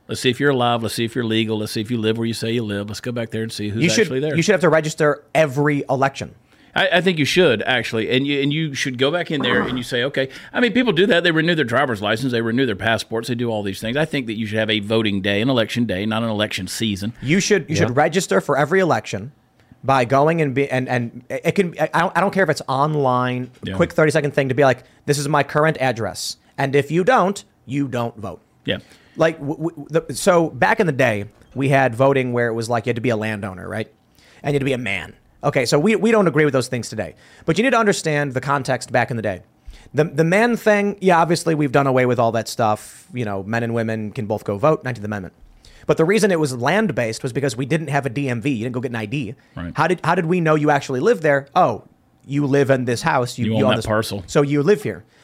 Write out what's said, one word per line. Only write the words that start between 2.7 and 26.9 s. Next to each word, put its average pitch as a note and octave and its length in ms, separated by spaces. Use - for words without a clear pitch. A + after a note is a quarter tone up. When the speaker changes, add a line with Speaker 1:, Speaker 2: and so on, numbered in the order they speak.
Speaker 1:
Let's G#2 120
go B2 120
back A#2 180
there A2+ 140
and A2+ 80
see G#2+ 160
who's A2 160
Speaker 2:
You F3+ 60
should, A3+ 120
Speaker 1:
actually C3+ 180
there. D3+ 160
Speaker 2:
you E3 60
should G3+ 100
have F3+ 80
to F3 80
register D3+ 560
every D3 540
election. C3 460
Speaker 1:
I, F#3+ 180
I F3+ 60
think F3 180
you D#3+ 60
should, C3 380
actually. A2+ 480
And B2+ 160
you, C#3+ 140
and C#3+ 120
you D#3 220
should B2+ 220
go C3+ 140
back E3+ 220
in C#3 100
there B2 200
and B2+ 140
you B2 60
say, A#2+ 220
okay, C3+ 240
I - 80
mean, A#3 120
people A#3+ 200
do E3+ 140
that. E3+ 180
They F3 80
renew D#3+ 240
their D3+ 80
driver's A#2+ 360
license. A2 300
They A#2 120
renew A#2 240
their G#2 100
passports. A2+ 500
They B2 80
do A#2+ 140
all G#2+ 160
these F#2+ 160
things. A2+ 160
I D#3 80
think C#3+ 220
that A2 80
you A2 120
should G#2+ 120
have A2 120
a A2 80
voting G#2+ 420
day, G2+ 200
an A#2+ 80
election A#2+ 360
day, G2+ 220
not A2 160
an A#2 80
election G#2 380
season. G#2 520
Speaker 2:
You D#3+ 200
should, F#3+ 280
you D#3 60
Speaker 3:
Yeah. D#3 120
Speaker 2:
should B2 100
register E3+ 440
for C#3 160
every D3 220
election B2 540
by C3 220
going D3 380
and C3+ 120
be, C#3 160
and, B2+ 180
and B2 400
it C3+ 280
can, F3+ 220
I D3+ 80
don't, E3+ 300
I E3+ 40
don't G3 120
care F#3+ 120
if D#3 60
it's C#3 180
online, B2+ 840
Speaker 1:
Yeah. G#2 120
Speaker 2:
quick E3+ 180
thirty-second D3 400
thing C#3 160
to B2 60
be C#3 100
like, B2+ 200
"This C#3+ 120
is C#3+ 100
my D3 140
current D3+ 380
address." A2 580
And C#3 180
if C#3 160